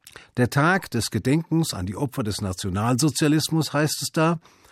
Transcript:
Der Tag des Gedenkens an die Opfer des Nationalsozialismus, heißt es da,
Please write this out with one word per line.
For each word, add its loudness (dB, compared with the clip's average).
Der 2
Tag 2
des -2
Gedenkens 0
an -6
die -6
Opfer -4
des -4
Nationalsozialismus, 0
heißt 0
es -6
da, 2